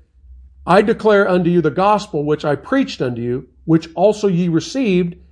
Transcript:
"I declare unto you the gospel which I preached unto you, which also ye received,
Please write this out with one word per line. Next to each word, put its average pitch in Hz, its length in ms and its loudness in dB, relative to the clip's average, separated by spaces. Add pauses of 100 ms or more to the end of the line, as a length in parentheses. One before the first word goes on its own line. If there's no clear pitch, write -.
(680)
"I 190 140 6
declare 208 480 2
unto 180 220 0
you 175 100 2
the 156 100 0
gospel 190 540 -2
which 151 200 -2
I 147 120 0
preached 262 460 -4
unto 123 180 -6
you, 120 280 -6 (180)
which 165 280 0
also 208 340 2
ye 180 200 0
received, 180 680 -2 (140)